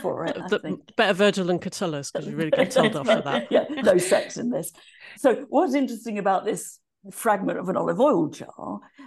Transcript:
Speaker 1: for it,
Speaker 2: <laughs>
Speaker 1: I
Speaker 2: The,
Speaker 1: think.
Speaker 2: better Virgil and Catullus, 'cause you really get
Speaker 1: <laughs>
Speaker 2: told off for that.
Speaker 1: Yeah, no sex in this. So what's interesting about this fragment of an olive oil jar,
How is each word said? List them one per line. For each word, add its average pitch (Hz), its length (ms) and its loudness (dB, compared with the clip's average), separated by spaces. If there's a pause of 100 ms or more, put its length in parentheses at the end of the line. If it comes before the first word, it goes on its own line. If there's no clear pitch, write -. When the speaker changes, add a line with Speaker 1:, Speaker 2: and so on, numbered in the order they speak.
Speaker 1:
for - 260 -4
it, 165 100 -4
Speaker 2:
<laughs> 190 40 -10
Speaker 1:
I 180 60 -10
Speaker 2:
The, 196 140 0
Speaker 1:
think. - 340 -8
Speaker 2:
better 202 200 2
Virgil 190 360 2
and 175 100 0
Catullus, 160 520 -6
'cause 147 140 -6
you 147 100 -8
really 156 160 -2
get 262 180 2
Speaker 1:
<laughs> - 0 -
Speaker 2:
told 220 240 4
off 143 140 -2
for - 140 4
that. 254 280 -2
Speaker 1:
Yeah, - 180 4
no 233 300 4
sex - 380 0
in - 140 -4
this. - 220 -6 (440)
So - 320 2
what's 277 260 2
interesting 233 440 -2
about 190 260 0
this - 340 -6 (320)
fragment 190 480 0
of 180 100 -6
an 190 80 -2
olive 170 240 -2
oil 208 280 4
jar, - 500 -12 (280)